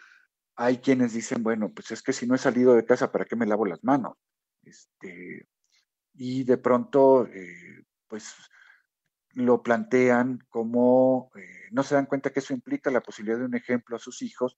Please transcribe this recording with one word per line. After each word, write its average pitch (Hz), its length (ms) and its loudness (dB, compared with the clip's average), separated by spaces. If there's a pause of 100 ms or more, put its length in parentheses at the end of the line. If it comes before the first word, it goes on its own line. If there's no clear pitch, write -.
(580)
Hay 123 220 0
quienes 127 340 0
dicen, 117 300 -6
"Bueno, 110 300 -2
pues - 180 -16
es 110 120 -12
que - 80 -4
si 120 160 -4
no 127 80 2
he 127 40 0
salido 123 360 4
de 113 100 4
casa, 123 240 0
¿para 95 140 -4
qué 113 140 -6
me 117 80 -2
lavo 107 200 0
las 87 200 -8
manos?". 127 320 -2 (460)
Este, - 840 -20 (680)
y 127 300 -8
de 123 140 4
pronto, 127 680 4
eh, 87 580 -20 (240)
pues, - 260 -14 (1000)
lo 123 280 2
plantean 123 800 0 (100)
como, 123 840 2
eh, - 360 -20
no 131 120 -2
se 143 120 -2
dan 139 100 2
cuenta 139 260 -4
que - 80 -2
eso 135 140 -8
implica 135 360 -6
la 123 120 0
posibilidad 110 360 -6
de 123 80 -6
un 123 100 -6
ejemplo 120 420 -6
a - 20 -10
sus - 220 -16
hijos 127 360 -8